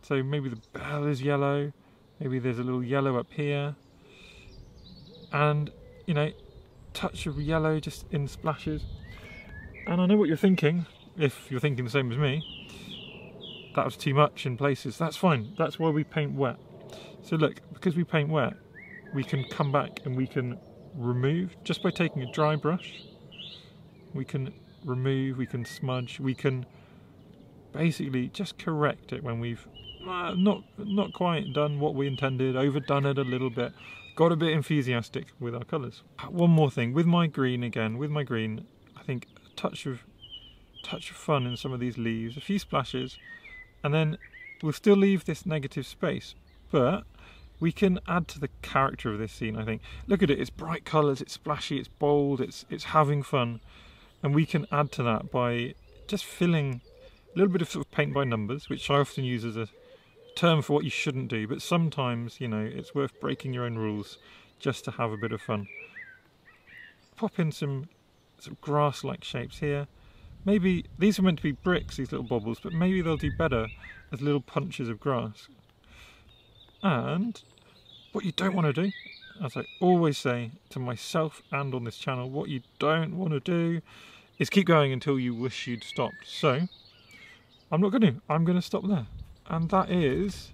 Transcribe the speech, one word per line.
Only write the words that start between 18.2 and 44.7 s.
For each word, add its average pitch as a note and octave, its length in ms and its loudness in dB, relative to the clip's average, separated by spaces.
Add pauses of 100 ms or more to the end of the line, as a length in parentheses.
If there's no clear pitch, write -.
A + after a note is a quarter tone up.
wet, C#3+ 240 0 (600)
we C#3 80 -2
can C3 220 -2
come C#3+ 260 -2
back C#3 340 -2
and B2+ 120 -2
we C3 100 0
can B2 320 -4 (380)
remove, C3 680 0
just - 200 -4
by F#3 80 2
taking D#3+ 320 0
a B2 100 -8
dry D3+ 240 2
brush, - 480 -2 (1120)
we C3+ 100 -4
can C3+ 280 -4 (320)
remove, C3 520 0
we B2+ 100 -2
can A#2+ 180 -4
smudge, B2+ 540 -4
we C3+ 160 0
can C3 320 -2 (1080)
basically C#3 560 0
just - 300 -8
correct D3+ 540 0
it B2+ 100 -6
when A#2 160 -4
we've, A#2 300 -6 (400)
uh, F3+ 280 -4
not, F#3+ 280 4 (140)
not G3+ 340 0
quite D#3+ 400 0
done D3 260 2
what D3 160 2
we C#3 120 0
intended, C3 500 0
overdone C#3 500 2
it C#3 120 2
a C#3 40 2
little B2+ 280 0
bit, A#2+ 220 -2 (440)
got E3+ 160 6
a E3 40 2
bit D#3 160 2
enthusiastic C3+ 760 0 (120)
with A#2 160 -6
our A#2+ 100 -8
colours. C3 380 -6 (260)
One F3 220 6
more D#3 200 8
thing, A#2+ 220 0
with E3 140 4
my E3+ 220 6
green B2+ 340 0
again, A2+ 360 -2
with D3 120 -2
my D3 140 0
green, A2+ 420 -2 (300)
I - 60 -20
think B2+ 240 -6 (200)
a - 80 -20
touch - 320 -6
of, B2+ 140 -8 (840)
touch - 280 -10
of - 60 -18
fun C#3 300 0
in B2 100 -4
some C3 160 -6
of B2 60 -4
these A#2+ 200 -4
leaves, A2+ 380 -2
a D3 40 -12
few G3 180 -2
splashes, C3 600 -4 (640)
and D3 100 2
then D#3 240 2 (440)
we'll D#3 100 0